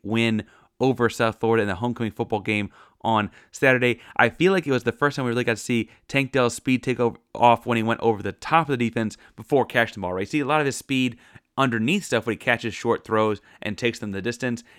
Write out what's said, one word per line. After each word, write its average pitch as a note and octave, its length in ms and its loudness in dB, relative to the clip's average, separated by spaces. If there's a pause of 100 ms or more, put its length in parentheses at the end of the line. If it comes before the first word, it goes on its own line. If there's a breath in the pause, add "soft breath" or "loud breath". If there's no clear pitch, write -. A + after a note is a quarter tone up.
win A2 420 0 (360 soft breath)
over B2 300 2
South A2+ 300 -2
Florida A2+ 220 2
in G2+ 60 0
the F#2+ 80 -2
homecoming A2+ 360 -4
football A2 280 -4
game G#2 320 -2 (300 soft breath)
on G#2+ 280 0 (220 soft breath)
Saturday. B2 480 2 (180 loud breath)
I A#2+ 120 6
feel F3 220 2
like F#3+ 140 0
it C#3 60 0
was B2 120 0
the - 80 0
first C#3+ 240 0
time C3+ 100 -4
we A#2+ 40 -2
really A#2+ 140 0
got A#2 140 0
to - 60 -10
see A#2 260 0 (180 soft breath)
Tank C3+ 240 -2
Dell's A#2+ 240 2
speed B2+ 260 0
take B2+ 180 -2
over, A#2 180 0 (180)
off A#2 320 2
when A#2 100 2
he A2 60 0
went A2+ 160 0
over G#2 240 0
the G2+ 80 -4
top D#3 360 0
of C#3 100 0
the A#2+ 120 2
defense A2 260 -2 (200 soft breath)
before B2 280 2
catching A#2 320 -2
the G2+ 60 -12
ball, F2+ 120 -4
right? F#2+ 80 -4
You G#2 40 -4
see D3+ 140 -2
a C#3 60 -2
lot D3+ 140 2
of D3 60 0
his C3+ 100 -2
speed B2+ 420 -2 (380 loud breath)
underneath C3+ 500 0
stuff A#2 200 0
when A#2 80 0
he F2+ 40 -8
catches A#2 360 -2
short - 320 -2
throws G#2+ 360 0 (200 soft breath)
and G#2 160 -8
takes A#2 220 -2
them G#2 120 -8
the G2 100 -6
distance. A#2+ 420 -4 (160 soft breath)